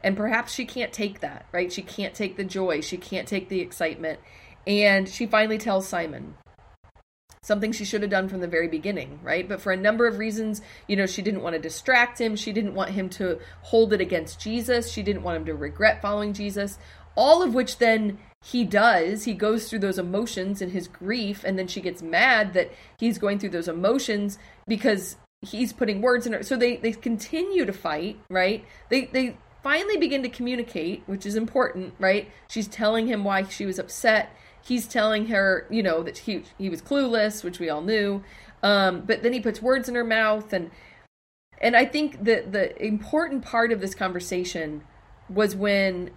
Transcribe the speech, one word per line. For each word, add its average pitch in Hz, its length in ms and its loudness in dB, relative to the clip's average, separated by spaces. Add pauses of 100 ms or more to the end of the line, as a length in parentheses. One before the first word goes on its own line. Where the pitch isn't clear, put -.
and 190 120 2
perhaps 220 380 -2
she 247 140 -4
can't - 260 -6
take 208 280 -6
that, - 320 -10
right? 180 200 -2
She - 80 -8
can't - 320 -8
take 196 240 -6
the 202 80 -6
joy, 185 380 -2
she 180 160 -8
can't - 280 -8
take 190 220 -4
the 185 140 -2
excitement, 160 580 -4 (460)
and 196 420 4
she - 160 -6
finally 220 320 2
tells 196 320 -2
Simon. 156 460 -8 (1080)
Something 208 300 0
she 208 140 -6
should 208 160 -2
have 202 80 -2
done 190 180 0
from 190 120 -6
the 175 60 -4
very 170 220 0
beginning, 156 540 -6
right? 185 260 -2
But 196 140 -6
for 196 100 0
a 185 40 2
number 220 300 4
of 208 120 0
reasons, 214 420 -4 (260)
you 202 100 0
know, 196 100 2
she 190 160 -6
didn't 196 180 0
want 165 140 -4
to 160 40 -2
distract 240 640 2
him. 220 160 0
She 208 160 -6
didn't 202 220 -2
want 190 160 -2
him 190 200 -2
to 180 280 -2 (240)
hold 226 320 4
it 190 80 0
against 170 360 -2
Jesus. 233 540 -2
She 208 100 -6
didn't 196 200 -2
want 170 160 -2
him 156 80 -6
to 160 80 -4
regret 147 480 2
following 208 320 -2
Jesus, 202 420 -6 (400)
all 311 260 10
of 233 120 2
which 254 240 0
then 220 400 4 (240)
he 247 220 -2
does. 202 600 4
He 233 80 -2
goes 220 360 0
through 226 100 -4
those 190 200 0
emotions 196 600 -4
in 180 100 -4
his 180 160 -4
grief, 202 560 -4
and 190 160 -2
then 185 80 -2
she 185 140 -8
gets 180 220 -6
mad 202 500 4
that 180 200 2 (260)
he's 226 180 0
going 202 220 0
through 196 120 -4
those 170 180 -4
emotions 202 680 0 (300)
because 208 480 0 (240)
he's 214 320 -4
putting 208 300 -2
words 247 240 4
in 220 80 -2
her. - 80 -6
So 254 160 -2
they, 240 180 2
they 226 160 0
continue 320 720 -2
to 190 80 -2
fight, 175 460 -4 (100)
right? 185 380 0 (240)
They, 254 160 2
they 254 320 -2 (240)
finally 370 340 0
begin 277 280 0
to 247 40 -4
communicate, 233 800 -6
which 196 180 -8
is 202 120 -4
important, 220 640 -2
right? 196 320 2 (180)
She's 214 200 -6
telling 220 380 0
him 208 180 -2
why 196 200 2
she 196 200 -8
was 185 140 -4
upset. - 580 0 (260)
He's 247 240 -4
telling 214 420 0
her, 196 420 2
you 220 120 0
know, 165 200 2
that - 160 -8
he, - 240 -6 (160)
he 196 100 -4
was 170 140 -6
clueless, 226 600 0
which 175 160 -8
we 165 120 -4
all 147 100 -2
knew. 202 420 0 (400)
Um, 196 440 4
but 220 160 0
then 240 100 2
he 247 80 -2
puts 214 220 -2
words 254 260 2
in 240 60 -6
her 240 100 0
mouth. 220 480 2
And, 175 180 -2 (920)
and 233 120 4
I 247 120 8
think 294 380 -4
that 208 280 2
the 196 300 -2
important 269 600 0
part 233 300 2
of 202 80 0
this 190 140 -4
conversation 180 880 -4 (480)
was 190 260 2
when 190 600 0